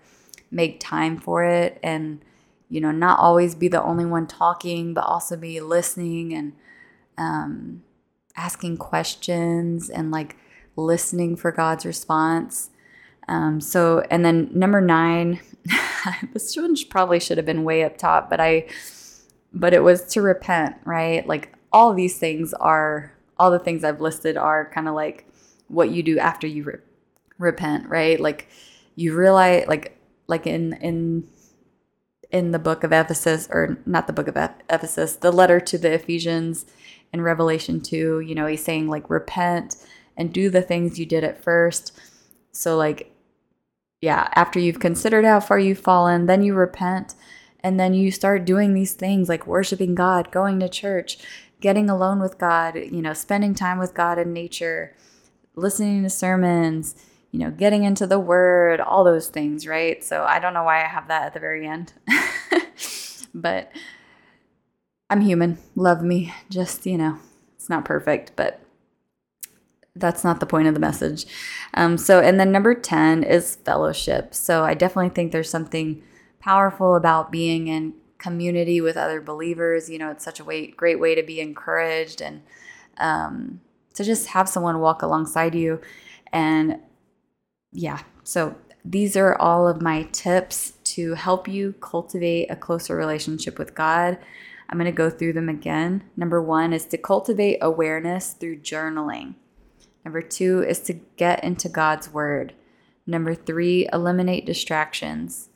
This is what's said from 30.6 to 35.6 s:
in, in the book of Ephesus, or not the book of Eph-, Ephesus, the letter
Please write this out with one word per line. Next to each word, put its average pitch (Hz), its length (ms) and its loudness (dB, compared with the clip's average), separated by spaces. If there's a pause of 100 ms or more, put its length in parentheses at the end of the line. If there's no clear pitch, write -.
in, 165 540 -4 (1040)
in 175 220 0
the 165 60 0
book 160 260 -2
of 160 80 -2
Ephesus, 160 580 2
or 165 340 0
not 165 220 0
the 165 60 -4
book - 160 -4
of 143 80 -6
Eph-, 160 340 -4
Ephesus, 160 460 -2
the 175 160 4
letter 180 280 8